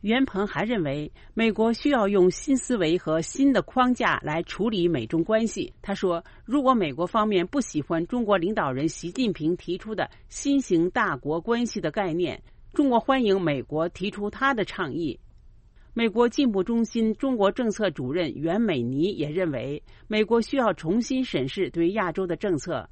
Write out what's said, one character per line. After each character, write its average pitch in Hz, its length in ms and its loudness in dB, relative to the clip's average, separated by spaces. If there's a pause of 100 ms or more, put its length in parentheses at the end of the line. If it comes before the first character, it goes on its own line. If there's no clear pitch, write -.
袁 233 240 2
鹏 202 220 -2
还 - 160 -4
认 214 200 -2
为， 147 300 -4 (220)
美 226 180 2
国 220 220 2
需 294 160 -2
要 226 180 2
用 185 220 6
新 - 260 0
思 247 220 -2
维 170 180 2
和 160 240 0
新 269 320 2
的 214 80 4
框 247 320 2
架 196 300 2
来 151 200 -2
处 208 280 -2
理 175 180 0
美 135 180 0
中 165 160 0
关 220 240 2
系。 - 360 -6
他 196 120 -4
说， 175 300 -2 (220)
如 277 160 2
果 262 100 4
美 175 220 2
国 165 120 -2
方 214 220 0
面 185 180 2
不 - 140 -2
喜 - 220 -4
欢 - 240 -2
中 247 180 -2
国 196 140 4
领 180 160 0
导 156 180 0
人 139 160 0
习 170 240 -8
近 233 220 0
平 160 240 0
提 180 180 -6
出 220 180 -8
的 165 160 -4 (200)
新 277 320 0
型 170 260 2
大 185 300 0
国 160 240 -4
关 233 240 0
系 214 160 -6
的 208 80 -2
概 185 240 -2
念， 170 280 -2 (300)
中 285 160 2
国 240 100 4
欢 262 240 2
迎 196 160 4
美 147 240 0
国 156 280 -2
提 196 200 -6
出 208 200 -6
他 269 240 0
的 214 100 0
倡 175 300 -6
议。 151 260 -4 (720)
美 233 160 2
国 233 200 2
进 254 240 2
步 196 100 0
中 233 220 0
心 220 300 0
中 269 220 -2
国 202 140 4
政 233 180 -2
策 202 220 0
主 131 220 -6
任 165 200 -2
袁 165 280 -2
美 180 200 2
妮 135 320 0
也 143 160 -4
认 165 220 -2
为， 135 320 -6 (240)
美 214 180 2
国 233 160 2
需 226 160 -4
要 233 160 2
重 180 300 0
新 262 220 -2
审 135 240 -2
视 180 200 -2
对 165 220 0
亚 190 220 -2
洲 190 160 -4
的 170 80 -2
政 190 200 0
策。 131 360 -6